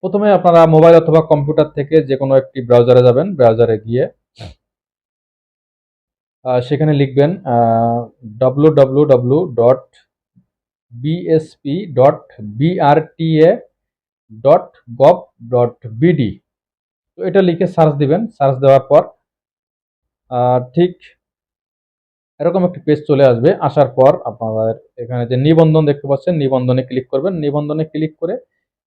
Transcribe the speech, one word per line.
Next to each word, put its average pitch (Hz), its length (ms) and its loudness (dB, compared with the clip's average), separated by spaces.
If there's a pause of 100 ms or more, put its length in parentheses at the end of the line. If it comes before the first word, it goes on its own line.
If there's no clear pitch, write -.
প্রথমে 202 300 -2
আপনারা 175 340 4
মোবাইল 160 300 6
অথবা 160 260 2
কম্পিউটার 151 480 -2
থেকে 147 340 -2
যে 135 140 -4
কোনো 135 180 -2
একটি 135 260 -2
ব্রাউজারে 120 420 4
যাবেন। 143 320 0
ব্রাউজারে 113 420 0
গিয়ে, 117 300 -6 (2250)
আহ, 127 180 -2
সেখানে 151 320 -2
লিখবেন, 139 380 0 (140)
আহ, 117 640 -2 (280)
ডাব্লিউ 139 360 0
ডাব্লিউ 139 320 2
ডাব্লিউ 135 480 0
ডট 120 300 0 (1080)
বিএসপি 156 1040 -6
ডট 135 280 2 (200)
বিআরটিএ 156 1160 0 (760)
ডট 139 360 0 (300)
গভ 170 220 4 (280)
ডট 120 380 -2
বিডি। 120 520 -2 (760)
তো 180 80 -12
এটা 190 180 0
লিখে 180 260 0
সার্চ 156 280 0
দিবেন। 151 320 -2
সার্চ 135 300 -4
দেওয়ার 135 320 4
পর, 147 140 4 (1300)
আহ, 127 420 0
ঠিক 175 260 0 (1400)
এরকম 175 260 -2
একটি 175 140 -6
পেজ 151 280 -4
চলে 139 180 2
আসবে। 127 340 2
আসার 143 280 0
পর 131 380 2
আপনাদের 113 800 -8
এখানে 120 240 -8
যে 123 100 -4
নিবন্ধন 156 480 2
দেখতে 143 220 -4
পাচ্ছেন, 139 280 -2
নিবন্ধনে 131 480 -2
ক্লিক 131 240 -8
করবেন। 156 260 -4
নিবন্ধনে 151 520 -6
ক্লিক 156 340 -8
করে 180 180 -8 (500)